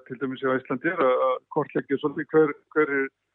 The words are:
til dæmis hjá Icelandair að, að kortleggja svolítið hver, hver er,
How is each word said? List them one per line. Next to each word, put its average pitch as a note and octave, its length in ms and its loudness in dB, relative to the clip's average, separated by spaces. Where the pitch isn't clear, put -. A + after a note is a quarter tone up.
til B2+ 160 -14
dæmis C3 200 -6
hjá C3 120 0
Icelandair C#3+ 480 -4
að, B2+ 140 4
að B2+ 140 0
kortleggja C#3 480 -4
svolítið D3 320 -6
hver, D#3 240 4
hver D3+ 200 2
er, C3+ 60 -4